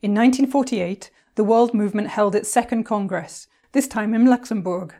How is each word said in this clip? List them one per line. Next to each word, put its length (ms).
In 120
nineteen 360
forty-eight, 640
the 80
World 280
Movement 360
held 260
its 180
second 300
Congress, 640
this 160
time 260
in 140
Luxembourg. 720